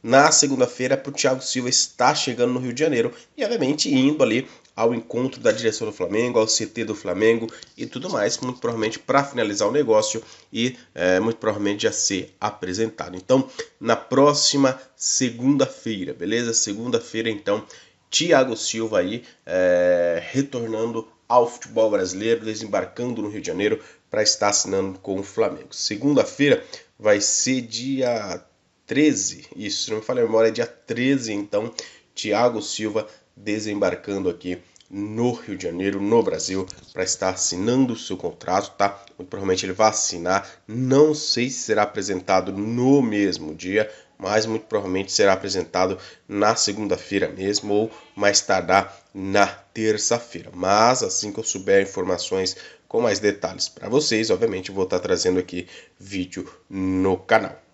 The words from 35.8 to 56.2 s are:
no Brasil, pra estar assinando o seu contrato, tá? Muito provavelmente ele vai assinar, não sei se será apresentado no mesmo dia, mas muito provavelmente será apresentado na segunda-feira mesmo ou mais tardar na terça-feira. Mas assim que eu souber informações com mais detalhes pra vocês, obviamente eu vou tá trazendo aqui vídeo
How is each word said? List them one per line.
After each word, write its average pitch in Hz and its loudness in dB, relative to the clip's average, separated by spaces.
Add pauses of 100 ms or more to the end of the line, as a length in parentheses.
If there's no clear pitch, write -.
no 110 4
Brasil, 95 -4 (280)
pra 92 -6
estar 92 -2
assinando 117 0
o 107 -8
seu - -8
contrato, 90 -4
tá? 101 -2 (140)
Muito 92 -16
provavelmente 98 -2
ele 92 -6
vai 98 4
assinar, 90 -2 (180)
não 131 4
sei 135 -2
se 135 -10
será 104 2
apresentado 95 0
no 123 4
mesmo 95 0
dia, 95 -2 (260)
mas 107 0
muito 110 -4
provavelmente 95 -2
será 98 6
apresentado 92 -2 (280)
na 104 2
segunda-feira 98 -2
mesmo 101 -4
ou 110 2 (240)
mais 101 2
tardar 92 2 (140)
na 98 2
terça-feira. - -4
Mas 107 4
assim 104 -4
que 101 -10
eu 110 -8
souber 98 2
informações 92 -4 (320)
com 113 0
mais 107 2
detalhes 98 -2
pra - -12
vocês, 113 0
obviamente 95 -2
eu 95 -14
vou 95 0
tá 90 -2
trazendo 90 0
aqui 90 -6 (340)
vídeo 95 -8 (220)